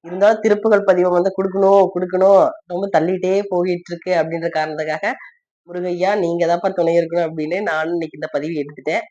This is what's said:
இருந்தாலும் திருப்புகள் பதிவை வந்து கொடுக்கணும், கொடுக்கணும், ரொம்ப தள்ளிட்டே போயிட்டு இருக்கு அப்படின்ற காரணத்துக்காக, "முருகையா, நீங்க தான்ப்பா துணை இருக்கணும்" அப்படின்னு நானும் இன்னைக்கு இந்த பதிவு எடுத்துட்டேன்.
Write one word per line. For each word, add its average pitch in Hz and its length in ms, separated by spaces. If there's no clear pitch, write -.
இருந்தாலும் 202 360
திருப்புகள் 208 440
பதிவை 180 260
வந்து 180 220
கொடுக்கணும், 190 580
கொடுக்கணும், 185 600
ரொம்ப 180 240
தள்ளிட்டே 185 580
போயிட்டு 180 400
இருக்கு 170 220
அப்படின்ற 165 380
காரணத்துக்காக, 156 640
"முருகையா, 180 500
நீங்க 170 280
தான்ப்பா 175 260
துணை 170 220
இருக்கணும்" 170 280
அப்படின்னு 160 400
நானும் 160 300
இன்னைக்கு 165 200
இந்த 143 200
பதிவு 151 220
எடுத்துட்டேன். 151 560